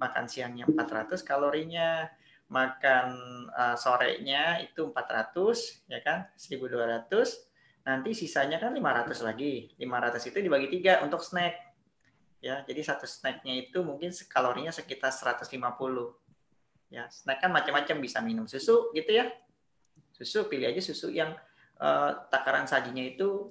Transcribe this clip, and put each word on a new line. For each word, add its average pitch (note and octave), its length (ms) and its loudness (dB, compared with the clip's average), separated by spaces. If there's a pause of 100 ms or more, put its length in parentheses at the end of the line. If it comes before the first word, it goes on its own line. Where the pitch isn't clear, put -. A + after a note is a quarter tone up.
makan B2 320 -2
siangnya B2 320 -6
empat D#3 240 4
ratus A2+ 320 -4
kalorinya, D#3+ 880 0 (400)
makan, C3 580 4 (460)
eh, B2 240 2
sorenya C3+ 880 2
itu D#3 240 -4
empat - 240 -4
ratus, G3 800 0
ya A#2 80 -8
kan, E3+ 240 0 (160)
seribu B2+ 320 -6
dua A#2 160 0
ratus. F#3+ 640 0 (300)
Nanti C3+ 320 -2
sisanya D3+ 480 0
kan A#3+ 80 0
lima F#3 240 2
ratus A#2+ 320 -2
lagi. B2 480 -4
Lima B2+ 240 -4
ratus A#2+ 320 0
itu - 80 -4
dibagi C#3+ 320 2
tiga F3+ 320 6
untuk D3+ 160 -2
snack. - 560 -4 (640)
Ya, C3 240 -6
jadi C3 160 -8
satu C#3+ 320 -4
snacknya - 480 -6
itu F3+ 240 -2
mungkin E3 320 -6
se-, - 160 -16
kalorinya C3 400 2
sekitar C3+ 400 -4
seratus - 400 -4
lima B2 240 -4
puluh. B2 400 -4 (800)
Ya, A#2+ 160 -10
snack - 320 -4
kan F#3 80 4
macam-macam, D3 480 2
bisa B2 240 -4
minum A2+ 240 -2
susu A3+ 480 4
gitu D#3+ 160 0
ya. A#3+ 160 6 (880)
Susu, G3 320 -2
pilih B2+ 240 0
aja D3+ 80 -2
susu - 320 -6
yang, D#3+ 240 -2 (480)
eh, C#3+ 280 4 (200)
takaran C#3 400 2
sajinya B2+ 320 0
itu G3 480 -2